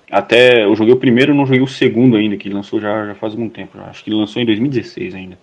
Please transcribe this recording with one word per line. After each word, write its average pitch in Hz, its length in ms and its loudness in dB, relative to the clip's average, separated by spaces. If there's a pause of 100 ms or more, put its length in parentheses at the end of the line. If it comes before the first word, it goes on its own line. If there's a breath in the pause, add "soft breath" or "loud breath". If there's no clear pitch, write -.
(100)
até 123 540 4
eu 104 100 2
joguei 110 200 4
o 127 40 -2
primeiro, 131 360 2
não 139 100 2
joguei 131 160 2
o 131 60 0
segundo 123 500 2
ainda, 104 200 -2
que 101 120 -12
lançou 101 320 -8
já, 107 260 -4
já 101 80 -12
faz 107 200 -10
algum 113 140 -8
tempo, 95 280 -16
já. 98 140 -18
Acho - 140 -20
que 110 60 -10
lançou 107 300 -4
em 120 60 -2
dois 107 120 0
mil 131 100 -2
e - 20 -4
dezesseis 98 440 -8
ainda. 92 280 -16